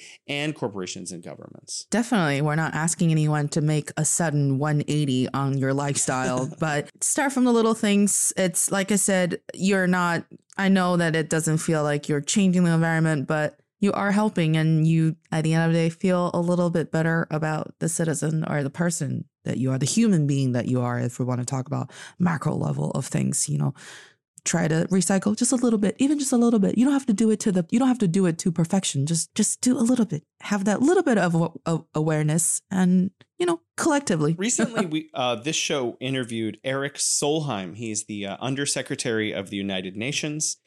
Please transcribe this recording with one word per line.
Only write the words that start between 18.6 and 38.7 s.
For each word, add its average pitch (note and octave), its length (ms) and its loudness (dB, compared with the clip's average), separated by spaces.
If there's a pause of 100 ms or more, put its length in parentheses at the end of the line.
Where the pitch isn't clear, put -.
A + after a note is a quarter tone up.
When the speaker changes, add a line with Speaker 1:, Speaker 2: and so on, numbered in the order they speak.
Speaker 2:
the C#3 80 -2
person D#3 540 -4 (220)
that - 120 -4
you C3 140 0
are, C3 60 0
the C3+ 80 -2
human F#3+ 420 2
being C#3 240 0
that A#2+ 160 0
you B2 140 0
are, A#2+ 180 -2
if B2 180 -4
we B2+ 60 -2
wanna B2 220 -2
talk C3 200 -4
about B2+ 240 -6 (300)
macro E3+ 360 0
level C#3+ 360 -2
of C3+ 140 -4
things, - 420 -2
you D3 100 -2
know. C#3+ 160 -2 (720)
Try E3+ 240 0
to D#3+ 200 2
recycle F#3+ 480 2
just - 140 0
a C4+ 60 4
little A#3 220 2
bit, G3+ 200 0
even C#4+ 200 2
just C4+ 120 -4
a B3+ 60 4
little A#3 220 4
bit. F#3 180 2
You A#3+ 80 6
don't C#4+ 80 4
have C#4 140 0
to A#3 60 4
do A3 160 4
it G#3+ 120 2
to A3 100 0
the, F3+ 200 2
you A#3 80 4
don't C4 100 4
have B3+ 100 2
to G3+ 80 2
do F#3 180 2
it E3+ 140 2
to F#3 120 0
perfection. E3 540 0
Just, E3 300 -2
just - 260 0
do B3+ 160 2
a C4 40 0
little A#3 240 2
bit. D3 180 -6 (180)
Have G3+ 240 -2
that G3+ 160 2
little F4 220 4
bit A#3+ 140 4
of, E3+ 480 2
of D#3+ 280 -2
awareness D3+ 680 0 (100)
and, F#3 400 4 (260)
you F4 80 -2
know, E4+ 140 0 (160)
collectively. G#3 580 0
<laughs> E3 40 -6
Speaker 1:
Recently, A3+ 480 -2
we, D#3 280 -6
uh, B2 220 -2
this C3+ 220 -4
show C3 420 -2
interviewed A#2 640 -4
Eric C3+ 320 -4
Solheim. C3+ 800 -2
He's A2 300 -8
the, G2+ 220 -8
uh, G2 120 -8
Undersecretary B2 920 -4